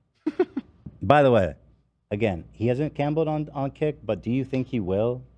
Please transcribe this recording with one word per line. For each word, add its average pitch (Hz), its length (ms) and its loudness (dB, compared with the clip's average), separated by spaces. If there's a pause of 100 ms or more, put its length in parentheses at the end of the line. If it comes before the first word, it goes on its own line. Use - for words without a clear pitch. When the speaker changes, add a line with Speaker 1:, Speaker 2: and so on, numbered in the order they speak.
(260)
Speaker 1:
<laughs> - 800 -6
Speaker 2:
By 139 180 6
the 135 80 6
way, 92 240 4 (560)
again, 101 420 -2
he 110 140 -6
hasn't 131 300 -2
gambled 151 320 -2
on, 151 260 -4
on 139 180 -6
Kick, 151 320 -4
but 101 200 -2
do 113 80 -4
you 131 120 0
think 127 260 -4
he 120 100 -4
will 107 420 -2 (160)